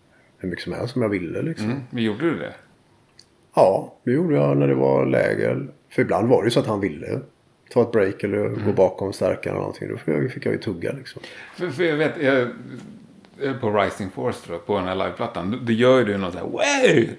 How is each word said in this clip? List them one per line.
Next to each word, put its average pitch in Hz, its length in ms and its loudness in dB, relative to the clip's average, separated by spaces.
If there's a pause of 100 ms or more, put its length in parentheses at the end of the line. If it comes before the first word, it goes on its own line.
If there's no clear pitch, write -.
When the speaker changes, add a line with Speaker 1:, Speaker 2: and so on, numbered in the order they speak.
(380)
Speaker 1:
hur 92 100 -8
mycket - 160 -6
som 87 80 -6
helst 123 200 -6
som 123 100 -2
jag 110 60 2
ville, 92 340 -4
liksom. 139 240 -4
Speaker 2:
Mm, 131 240 -4
men 120 120 -4
gjorde 113 280 0
du 110 80 -2
det? 60 160 -8 (1000)
Speaker 1:
Ja, 185 400 4 (100)
det 120 80 0
gjorde 156 220 2
jag 143 220 4
när 71 120 4
det 67 60 4
var 67 320 4
läge. 55 500 2 (320)
För - 140 0
ibland 98 260 2
var 92 140 6
det 104 40 0
ju 117 40 2
så 139 100 2
att 139 60 0
han 104 140 -2
ville 95 400 -4 (520)
ta 120 100 6
ett 110 100 -2
break 98 320 0
eller 104 220 0
Speaker 2:
Mm. 107 200 -4
Speaker 1:
gå 104 60 2
bakom 95 400 2
stärkan 95 400 -2
eller 50 80 -4
någonting. 50 280 -8
Då 53 80 -6
fick - 120 -8
jag, 76 240 0
fick - 140 -8
jag 113 60 0
ju - 80 -2
tugga, 87 320 -6
liksom. - 300 -14 (320)
Speaker 2:
För, 175 160 -6
för 139 140 -4
jag 156 120 0
vet, 151 160 0 (100)
jag, 131 260 2 (880)
jag 139 160 -4
är 123 40 -8
på 117 140 -2
Rising 98 380 0
Force, - 340 -6
tror 85 120 -8
jag, - 100 -12
på 104 120 0
den 92 100 -2
här 92 60 -2
liveplattan. 92 560 -4
Då, 123 120 -2
då 117 100 0
gör 123 260 6
ju 123 60 4
du 104 140 0
något 90 140 -2
så 87 60 -10
här, 87 80 -8
"Wow!" 240 640 4 (100)